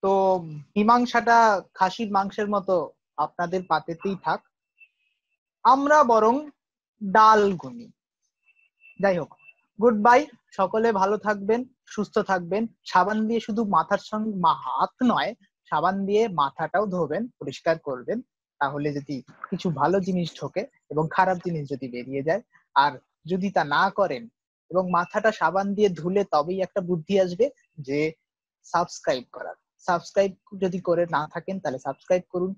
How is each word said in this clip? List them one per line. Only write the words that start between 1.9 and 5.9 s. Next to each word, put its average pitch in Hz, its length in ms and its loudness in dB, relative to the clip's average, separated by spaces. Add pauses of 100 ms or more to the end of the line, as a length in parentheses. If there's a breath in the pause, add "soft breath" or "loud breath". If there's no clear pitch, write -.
মাংসের 202 380 -2
মতো 190 420 0 (260)
আপনাদের 175 460 -4
পাতেতেই 170 600 -4
থাক, 175 180 -2 (1200)
আমরা 277 400 6